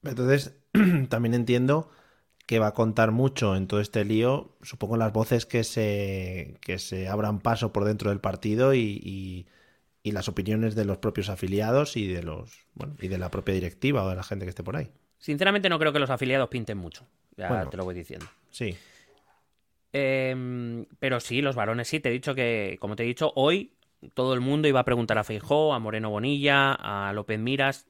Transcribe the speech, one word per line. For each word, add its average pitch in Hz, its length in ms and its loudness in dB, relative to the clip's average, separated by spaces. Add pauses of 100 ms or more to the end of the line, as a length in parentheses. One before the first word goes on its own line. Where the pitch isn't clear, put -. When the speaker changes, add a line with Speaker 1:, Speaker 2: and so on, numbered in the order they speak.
Speaker 1:
Entonces, 127 520 2 (180)
<clears throat> 175 360 6
también 117 240 2
entiendo 123 560 2 (580)
que 113 120 2
va 107 80 4
a 104 60 0
contar 110 380 4
mucho 120 440 2
en 95 120 0
todo 104 140 2
este 104 220 0
lío, 113 580 0
supongo, 110 360 -4
las 110 160 2
voces 113 320 2
que 113 180 0
se, 98 960 -2
que 92 180 -6
se 92 280 -6
abran 104 320 -2
paso 113 320 0
por 101 140 2
dentro 107 240 0
del 101 100 0
partido 107 540 2
y, 107 300 0
y, 95 440 -10 (560)
y 104 80 -2
las 98 160 -4
opiniones 107 480 0
de 110 100 0
los 98 120 0
propios 101 320 -2
afiliados 107 680 0
y 104 100 -2
de 90 160 -4
los, - 500 -12
bueno, 147 260 -12
y 92 100 -6
de 95 100 -4
la 90 100 -6
propia 98 240 -4
directiva 98 500 0
o 95 60 -2
de 92 60 -2
la 92 80 -8
gente 95 220 -8
que 92 40 -6
esté - 140 -10
por 90 120 -8
ahí. 78 140 -8 (300)
Speaker 2:
Sinceramente 190 500 0
no 170 80 2
creo 151 160 2
que 151 60 2
los 135 100 0
afiliados 131 400 0
pinten 110 300 -6
mucho, 85 280 -14 (300)
ya 95 100 -8
Speaker 1:
Bueno, - 220 -2
Speaker 2:
te 87 80 -10
lo 92 80 -6
voy 92 80 -6
diciendo. 87 320 -12 (240)
Speaker 1:
sí. 98 260 -6 (1160)
Speaker 2:
Em, 127 920 -4 (140)
pero 127 200 0
sí, 123 220 -2
los 139 140 0
varones 113 320 -2
sí. 156 120 -4
Te 135 100 -2
he 117 40 0
dicho 127 220 -4
que, 117 440 -2
como 104 160 -6
te 117 80 -4
he - 20 0
dicho, 123 300 0
hoy 170 380 2 (400)
todo 131 200 0
el 123 60 0
mundo 147 280 2
iba 131 120 6
a 123 60 2
preguntar 117 320 2
a 107 60 0
Feijóo, 143 500 2
a 120 60 -2
Moreno 110 300 -4
Bonilla, 139 640 4
a 101 400 -4
López 107 260 -4
Miras 135 500 0